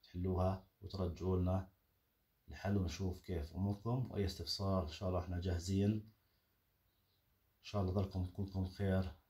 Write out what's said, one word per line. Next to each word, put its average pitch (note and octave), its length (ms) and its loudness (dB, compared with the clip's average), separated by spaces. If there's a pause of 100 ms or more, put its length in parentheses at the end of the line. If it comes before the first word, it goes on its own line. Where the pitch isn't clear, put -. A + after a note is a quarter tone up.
تحلوها F#2 600 0 (160)
وترجعوا F#2 560 -2
لنا F#2 320 2 (800)
الحل G2+ 280 -2
ونشوف F2+ 420 0
كيف D#2+ 380 -4
أموركم. G#2+ 540 0
وأي G2+ 140 0
استفسار F#2+ 580 0
إن D#2+ 60 -4
شاء - 200 -4
الله F#2 120 2
إحنا F2 200 -4
جاهزين. F#2 500 2 (1700)
إن - 40 -20
شاء G2+ 180 0
الله F#2 100 2
ضلكم F#2 340 0
كلكم F#2+ 400 -2
خير F#2+ 460 2 (180)